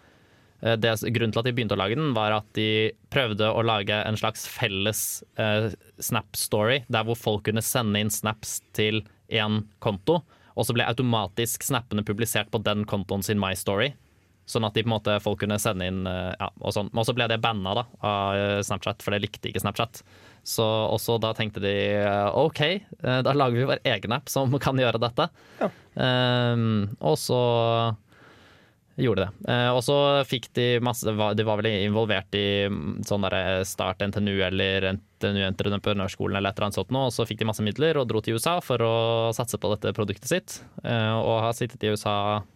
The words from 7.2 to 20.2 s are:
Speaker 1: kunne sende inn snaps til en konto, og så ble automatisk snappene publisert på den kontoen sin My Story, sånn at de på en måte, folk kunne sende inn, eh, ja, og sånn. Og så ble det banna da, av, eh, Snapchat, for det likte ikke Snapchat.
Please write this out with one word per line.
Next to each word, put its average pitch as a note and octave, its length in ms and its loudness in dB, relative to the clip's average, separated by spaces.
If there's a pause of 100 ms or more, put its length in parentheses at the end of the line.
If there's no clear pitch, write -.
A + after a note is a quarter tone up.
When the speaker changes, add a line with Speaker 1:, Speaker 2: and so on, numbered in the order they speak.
Speaker 1:
kunne G#2+ 220 0
sende G#2+ 340 0
inn G#2+ 100 0
snaps - 520 -4 (100)
til G#2+ 320 0 (240)
en G#2+ 400 0 (140)
konto, A#2+ 400 0 (340)
og A2+ 120 0
så - 40 -2
ble A#2+ 140 2
automatisk A#2 800 0
snappene A#2 400 -2
publisert G#2+ 460 -2
på A2 100 -2
den G#2 240 0
kontoen G2 400 -4
sin G#2+ 140 0
My F#2+ 160 0
Story, A2 400 0 (500)
sånn A2+ 220 -2
at G#2 80 -4
de A2 80 0
på - 20 0
en A2 160 0
måte, G#2 180 2
folk G#2 200 -2
kunne G#2 180 0
sende G2+ 240 0
inn, F#2 240 -4
eh, F#2 340 -4
ja, G2 100 -4 (120)
og G2+ 100 -4
sånn. G#2 220 -2
Og A2+ 140 0
så B2 80 0
ble A#2+ 120 0
det A2+ 140 0
banna G#2 320 0
da, A#2+ 120 0 (180)
av, G2+ 320 2
eh, G2+ 260 2
Snapchat, G2+ 400 -4
for - 80 -4
det G#2 140 0
likte - 260 -8
ikke A2 160 -6
Snapchat. - 380 -4 (400)